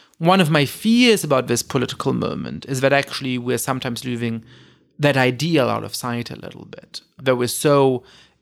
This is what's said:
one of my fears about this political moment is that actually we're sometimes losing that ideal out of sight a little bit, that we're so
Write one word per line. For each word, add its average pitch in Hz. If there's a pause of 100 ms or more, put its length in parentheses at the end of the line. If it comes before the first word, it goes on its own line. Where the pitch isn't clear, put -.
(180)
one 175
of 165
my 151
fears 226
about 131
this 117
political -
moment -
is 131
that 135
actually 135
we're 120
sometimes 127
losing 117 (560)
that 143
ideal 131
out 110
of 107
sight 120
a -
little -
bit, - (160)
that 131
we're 123
so 135 (400)